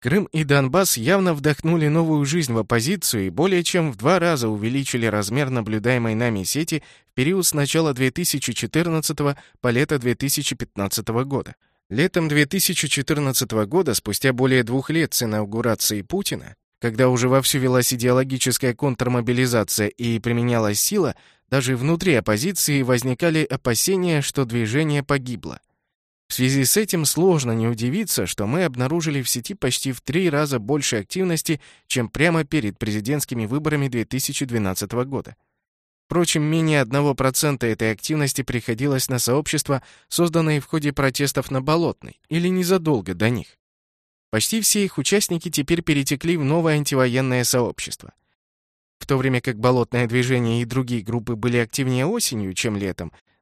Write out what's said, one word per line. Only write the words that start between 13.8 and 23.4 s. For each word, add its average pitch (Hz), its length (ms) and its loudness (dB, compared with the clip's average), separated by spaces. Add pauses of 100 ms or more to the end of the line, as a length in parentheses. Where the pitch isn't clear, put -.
спустя 107 360 -2
более 131 320 4
двух 127 280 -2
лет 160 220 0
с - 100 0
инаугурации 107 800 -2
Путина, 165 520 -6 (240)
когда 120 300 2
уже 123 200 2
вовсю 135 280 2
велась 127 360 2
идеологическая 123 840 0
контрмобилизация 123 1120 0
и 117 320 -2
применялась 117 600 0
сила, 185 360 0 (340)
даже 131 280 0
внутри 165 360 2
оппозиции 135 680 0
возникали 131 600 2